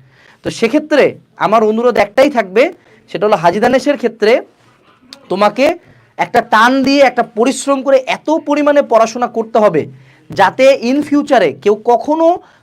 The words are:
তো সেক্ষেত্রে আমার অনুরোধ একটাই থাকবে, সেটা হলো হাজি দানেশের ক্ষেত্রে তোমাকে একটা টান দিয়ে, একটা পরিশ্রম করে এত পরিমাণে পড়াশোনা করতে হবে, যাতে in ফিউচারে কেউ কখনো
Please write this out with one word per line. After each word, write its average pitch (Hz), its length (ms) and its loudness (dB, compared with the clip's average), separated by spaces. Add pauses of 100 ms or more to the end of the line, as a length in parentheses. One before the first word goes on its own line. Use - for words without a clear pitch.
(440)
তো - 60 -8
সেক্ষেত্রে 226 680 0 (200)
আমার 202 260 0
অনুরোধ 220 340 0
একটাই 226 320 2
থাকবে, 226 440 -2 (380)
সেটা 175 160 -4
হলো 214 80 0
হাজি 175 240 0
দানেশের 254 380 0
ক্ষেত্রে 226 440 -2 (880)
তোমাকে 208 480 0 (400)
একটা 175 240 -2
টান 240 420 2
দিয়ে, 277 180 2
একটা 247 220 2
পরিশ্রম 262 600 -2
করে 262 240 2
এত 196 220 -6
পরিমাণে 294 520 0
পড়াশোনা 233 460 0
করতে 226 320 -4
হবে, 208 280 0 (420)
যাতে 196 540 2
in 269 200 -2
ফিউচারে 277 500 0
কেউ 214 320 -2
কখনো 320 540 0 (240)